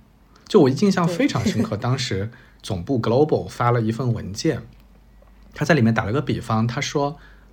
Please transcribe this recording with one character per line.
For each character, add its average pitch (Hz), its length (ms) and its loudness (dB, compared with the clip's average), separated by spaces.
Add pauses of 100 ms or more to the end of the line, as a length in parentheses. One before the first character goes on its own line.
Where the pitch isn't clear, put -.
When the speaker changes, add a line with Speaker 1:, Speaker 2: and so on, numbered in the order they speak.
(460)
Speaker 1:
就 208 140 6
我 135 80 8
印 123 220 2
象 170 160 2
非 262 220 0
常 - 160 -4
深 180 180 0
刻， - 140 -4
Speaker 2:
对。 101 40 -10
<laughs> - 20 -6
Speaker 1:
当 120 160 0
时 104 320 -4 (320)
总 90 200 -6
部 131 180 -2
global 117 480 2
发 120 220 0
了 123 100 2
一 110 100 0
份 117 220 -2
文 90 200 -6
件， 135 300 -4 (920)
他 151 100 -6
在 165 100 4
里 139 60 4
面 113 140 4
打 110 100 -2
了 98 80 -4
个 143 80 0
比 - 180 -4
方， 113 280 -2
他 127 140 -4
说 143 380 -4 (340)